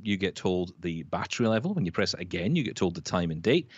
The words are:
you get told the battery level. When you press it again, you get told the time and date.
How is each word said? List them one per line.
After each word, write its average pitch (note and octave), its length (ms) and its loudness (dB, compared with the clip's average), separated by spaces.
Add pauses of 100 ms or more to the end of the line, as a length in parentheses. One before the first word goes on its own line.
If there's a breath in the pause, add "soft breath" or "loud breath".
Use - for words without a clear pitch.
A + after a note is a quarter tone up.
you G2+ 160 2
get F#2+ 180 0
told F2+ 460 0
the E2 220 -4
battery - 440 -2
level. A2 260 2
When D3+ 120 0
you E2+ 60 -2
press - 240 0
it - 40 -10
again, F2+ 360 0
you D#3+ 80 2
get - 120 -4
told F2 200 0
the E2 60 -8
time F2 280 0
and D#2+ 120 -4
date. C#3 360 2